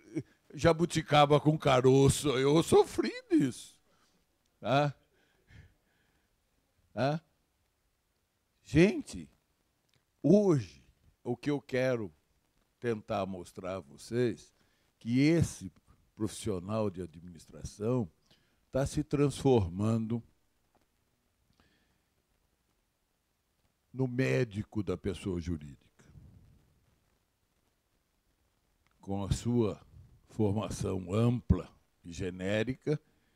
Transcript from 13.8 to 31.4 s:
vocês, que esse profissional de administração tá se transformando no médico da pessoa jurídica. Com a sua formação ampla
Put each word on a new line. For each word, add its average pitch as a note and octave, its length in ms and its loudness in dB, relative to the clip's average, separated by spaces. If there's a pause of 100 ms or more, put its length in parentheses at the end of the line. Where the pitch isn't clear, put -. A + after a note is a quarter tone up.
vocês, G2 720 -6 (420)
que A#2+ 220 -2
esse D3 500 2 (460)
profissional G#2 720 -4
de F2+ 120 -10
administração F2 1080 -6 (600)
tá C3+ 140 0
se D3 180 -4
transformando A2+ 1200 0 (3750)
no C3 160 -2
médico B2 760 -2
da F2+ 140 -4
pessoa F2 460 -6
jurídica. D2 640 -10 (3000)
Com G2 240 -6
a F#2 60 -6
sua A#2 540 -2 (440)
formação G2 840 -4
ampla A2 560 0 (360)